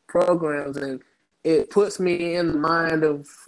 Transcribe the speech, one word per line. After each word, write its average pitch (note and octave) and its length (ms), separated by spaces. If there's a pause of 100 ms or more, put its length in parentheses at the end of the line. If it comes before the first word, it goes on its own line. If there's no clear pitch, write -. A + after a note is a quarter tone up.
programs, D3+ 720
and C3+ 260 (400)
it D#3 280
puts G3+ 280
me F3 360
in E3+ 160
the D#3 60
mind D#3+ 460
of, C#3+ 240 (200)